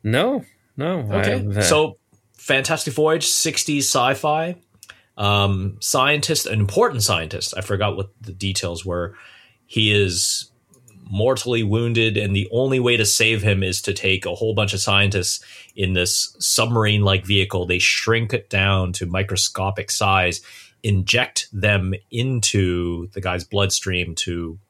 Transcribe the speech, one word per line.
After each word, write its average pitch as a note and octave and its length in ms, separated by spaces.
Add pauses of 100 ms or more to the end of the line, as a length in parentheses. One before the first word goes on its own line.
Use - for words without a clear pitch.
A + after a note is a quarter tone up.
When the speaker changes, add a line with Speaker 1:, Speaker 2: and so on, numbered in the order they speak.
Speaker 1:
No, F#3 380 (320)
no. E3 240 (120)
Speaker 2:
Okay. G2 240
Speaker 1:
I've, G2+ 220
uh, G#2+ 40
Speaker 2:
So, D3+ 360 (360)
Fantastic C#3+ 600
Voyage, D#3 320
sixties D3 600
sci-fi. D3+ 720 (600)
Um, G2+ 640
scientist, D3 640
an G#2+ 140
important A2 440
scientist. E2 540
I F#2 40
forgot G2+ 340
what G2 160 (100)
the G#2+ 120
details F#2 520
were. F2 300 (500)
He G#2+ 280
is F#2 580 (580)
mortally A#2 540
wounded, A2+ 540
and G2+ 180
the G2 160
only C3 300
way A#2+ 160
to A2 80
save A2 380
him G2 200
is F#2 200
to G2 100
take F#2+ 320
a F#2 100
whole A2+ 180
bunch G2+ 200
of F#2+ 80
scientists G2 600 (340)
in F#2+ 180
this - 460
submarine-like G#2 880
vehicle. F#2+ 400
They F2+ 140
shrink A2+ 540
it - 160
down F#2+ 440
to F#2 120
microscopic F#2+ 880
size, F#2+ 500 (400)
inject G#2+ 720
them G2 400 (180)
into F#2 1000
the F#2+ 80
guy's F2+ 240
bloodstream F#2 680
to E2+ 440 (100)